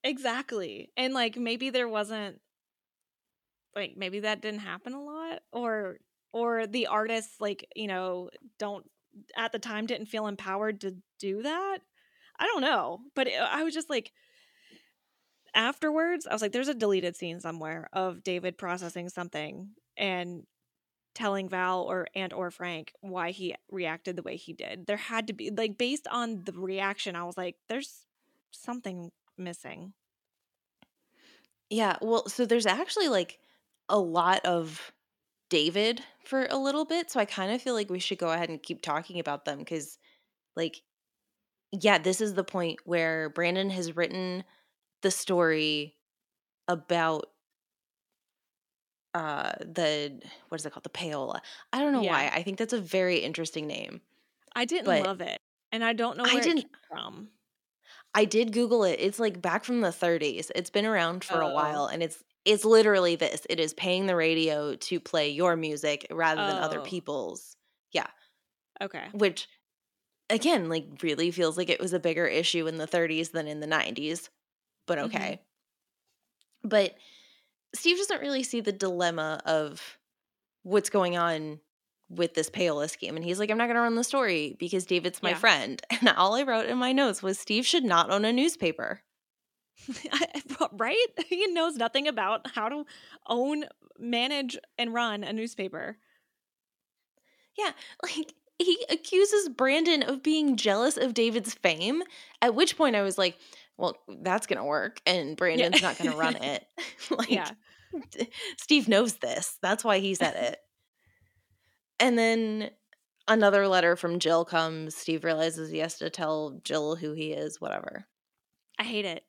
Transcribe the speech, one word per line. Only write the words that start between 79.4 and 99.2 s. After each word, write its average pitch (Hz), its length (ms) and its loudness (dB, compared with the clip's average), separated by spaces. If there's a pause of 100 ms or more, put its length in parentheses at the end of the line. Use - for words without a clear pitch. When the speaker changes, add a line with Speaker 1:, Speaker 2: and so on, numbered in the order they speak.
Speaker 2:
of 151 540 -2 (640)
what's 196 260 2
going 180 260 2
on 156 440 -2 (500)
with 170 240 -2
this 160 160 0
payola 156 400 0
scheme, - 260 -8
and 165 80 -6
he's 175 140 -2
like, 214 120 0
"I'm 214 80 2
not 233 100 2
gonna 233 140 2
run 233 140 2
the 240 80 2
story 190 560 0
because 180 260 -2
David's 180 360 0
my 180 80 2
Speaker 1:
Yeah. 170 40 2
Speaker 2:
friend." 147 560 4
<laughs> - 0 -
And 233 200 6
all 190 240 6
I 262 100 2
wrote 226 240 2
in 247 100 0
my 254 140 2
notes 262 300 4
was, 190 160 0
"Steve 226 280 0
should 320 180 4
not 170 260 6
own 202 140 4
a 226 80 4
newspaper." 247 720 0 (760)
Speaker 1:
<laughs> - 920 -4
Right? 285 340 2 (220)
He 370 200 0
knows 330 280 0
nothing 277 320 0
about 220 460 -2
how 220 140 -2
to 294 180 -4 (400)
own, 277 400 0 (320)
manage, 247 600 -2 (200)
and 233 160 -2
run 220 300 -2
a - 80 -6
newspaper. 214 680 -6 (1600)
Speaker 2:
Yeah, 403 160 -2 (300)
like, 320 320 -6 (240)
he 370 320 4
accuses 392 580 4